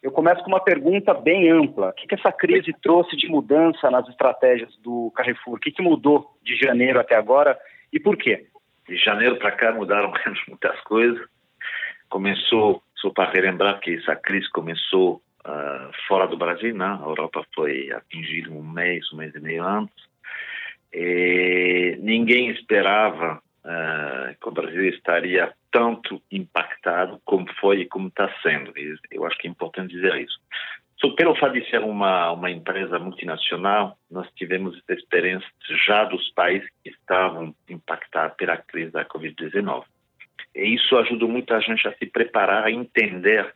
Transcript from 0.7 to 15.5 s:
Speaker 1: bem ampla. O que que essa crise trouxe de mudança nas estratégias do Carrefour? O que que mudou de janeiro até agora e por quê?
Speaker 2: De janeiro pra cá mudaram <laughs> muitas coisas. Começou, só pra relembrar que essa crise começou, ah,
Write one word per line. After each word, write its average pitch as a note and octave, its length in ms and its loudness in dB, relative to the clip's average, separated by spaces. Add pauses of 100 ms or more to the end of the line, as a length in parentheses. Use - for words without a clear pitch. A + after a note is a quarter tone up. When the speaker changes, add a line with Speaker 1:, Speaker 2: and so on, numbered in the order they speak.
Speaker 1:
bem E3+ 380 4
ampla. C#3+ 400 4
O - 20 -8
que - 140 -14
que - 80 -2
essa F#3+ 180 2
crise F3 500 2
trouxe E3+ 360 4
de - 100 -2
mudança D3+ 600 4
nas B2 180 2
estratégias B2+ 720 2
do A#2 320 -6
Carrefour? B2 420 -4
O - 40 -8
que D3+ 100 -4
que F#3+ 120 -6
mudou C#3+ 440 4 (160)
de B2+ 140 -4
janeiro B2+ 420 4
até A#2 160 4
agora B2+ 440 6 (340)
e D3+ 80 0
por G3+ 160 2
quê? - 300 -2 (420)
Speaker 2:
De F2+ 80 -8
janeiro G#2+ 400 2
pra G#2 160 -2
cá A2+ 200 2
mudaram G2+ 380 0 (180)
<laughs> G2+ 200 -8
muitas - 320 -6
coisas. A#2 400 2 (880)
Começou, G2 760 2 (140)
só G2 140 -4
pra F#2 200 0
relembrar F#2+ 500 2
que F2 160 -4
essa D#2 200 -2
crise F#2+ 320 -4
começou, F2 720 0 (240)
ah, C#2+ 460 -8 (180)